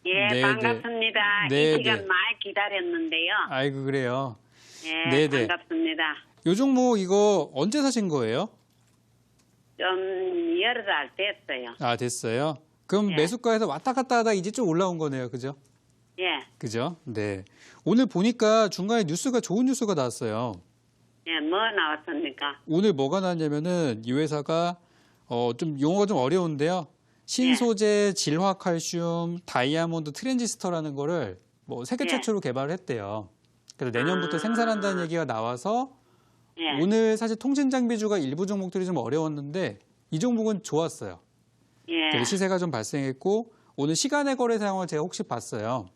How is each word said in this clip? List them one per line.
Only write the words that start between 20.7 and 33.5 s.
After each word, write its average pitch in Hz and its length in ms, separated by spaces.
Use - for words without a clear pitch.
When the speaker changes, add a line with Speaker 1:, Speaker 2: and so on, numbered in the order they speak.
Speaker 1:
예, 160 140
뭐 165 180
나왔습니까? 151 960
Speaker 2:
오늘 185 260
뭐가 139 260
나왔냐면은 156 840
이 123 80
회사가, 160 640
어, 120 300
좀 156 240
용어가 185 240
좀 196 120
어려운데요. 156 680
신소재, 220 840
Speaker 1:
예. 190 40
Speaker 2:
질화 175 400
칼슘, 170 920
다이아몬드 156 680
트랜지스터라는 185 840
거를 143 440
뭐 123 220
세계 254 180
Speaker 1:
예. 349 60
Speaker 2:
최초로 220 320
개발을 135 300
했대요. 107 580